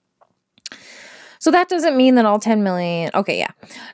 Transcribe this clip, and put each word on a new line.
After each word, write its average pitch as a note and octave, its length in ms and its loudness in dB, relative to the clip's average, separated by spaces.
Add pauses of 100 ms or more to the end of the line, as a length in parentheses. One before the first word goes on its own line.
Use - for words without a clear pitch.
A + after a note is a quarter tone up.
(1400)
So - 120 2
that F4+ 160 2
doesn't D#4+ 280 0
mean B3+ 200 4
that A3+ 100 4
all G#3 140 0
ten G#3+ 240 0
million, F3 500 -4
okay, F3 240 -2
yeah. - 140 -6 (420)